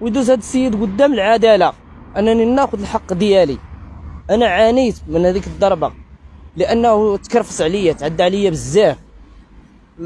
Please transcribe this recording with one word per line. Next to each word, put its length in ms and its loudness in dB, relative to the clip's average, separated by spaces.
ويدوز 300 0
هاد 80 4
السيد 440 -2
قدام 320 0
العدالة، 580 4
أنني 280 2
ناخذ 360 0
الحق 320 -8
ديالي. 460 2
أنا 160 2
عانيت 500 2
من 180 0
هذيك 200 -2
الضربة، 460 -2
لأنه 600 0
تكرفس 460 -4
عليا، 300 0
تعدى 300 -4
عليا 280 0
بزاف. 480 0